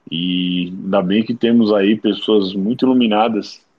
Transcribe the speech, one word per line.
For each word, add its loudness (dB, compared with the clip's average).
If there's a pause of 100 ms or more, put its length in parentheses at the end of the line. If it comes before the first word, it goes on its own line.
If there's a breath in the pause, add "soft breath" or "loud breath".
E -4
ainda -2
bem 0
que -6
temos 2
aí 2
pessoas 0
muito -2
iluminadas 0 (180)